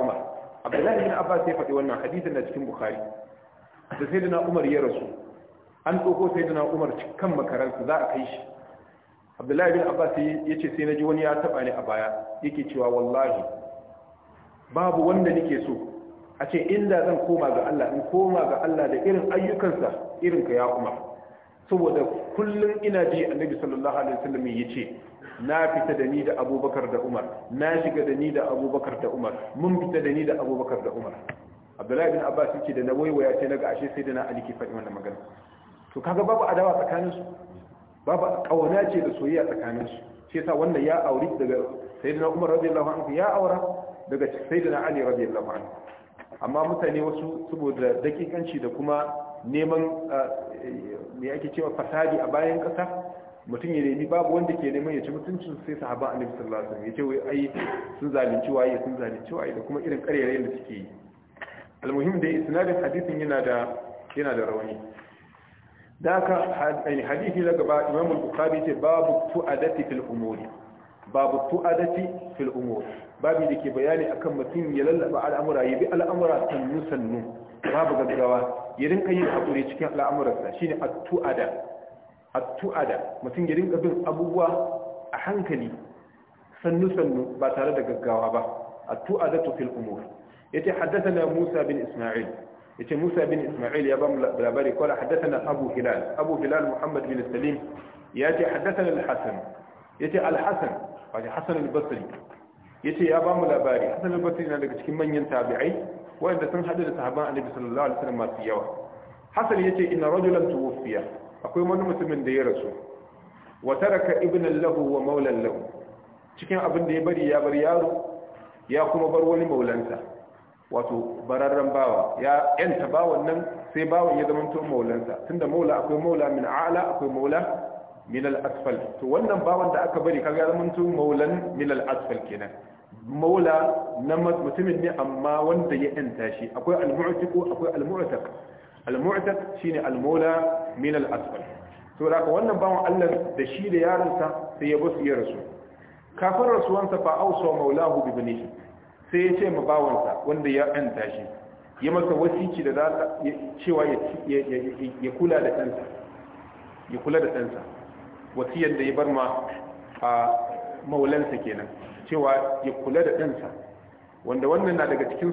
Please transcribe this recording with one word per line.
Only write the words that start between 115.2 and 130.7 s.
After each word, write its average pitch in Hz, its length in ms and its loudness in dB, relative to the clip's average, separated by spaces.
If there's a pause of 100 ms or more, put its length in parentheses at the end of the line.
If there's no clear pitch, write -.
lahu. - 160 -2 (800)
Cikin 190 200 -2
abin 170 280 2
da 160 80 0
ya 160 60 2
bari, 160 300 2
ya 147 100 6
bar 143 140 2
yaro, 165 500 4 (640)
ya 151 220 4
kuma 160 180 4
bar 160 140 6
wani 165 240 4
maulansa. 120 520 0 (720)
Wato 117 580 -2
bararren 139 420 2
bawa. 131 500 2
Ya 143 220 4 (160)
yanta 175 320 0
bawan 160 360 4
nan, 165 200 0 (260)
sai 160 140 0
bawan 170 320 4
ya 151 80 2
zamanto 151 360 0
maulansa. 120 520 0 (160)
Tunda 160 160 0
maula, 156 320 2
akwai 151 240 0
maula 156 260 4
min 135 160 0
a'la, 165 540 2
akwai 139 120 0
maula 139 300 2 (720)
min 131 160 -2
al-asfal. 135 520 0 (200)
To 135 80 -4
wannan 180 400 2
bawan 185 260 4
da 180 140 2
aka 165 140 0
bari, 160 200 2
kaga 151 180 0
ya 160 120 4
zamanto 170 320 0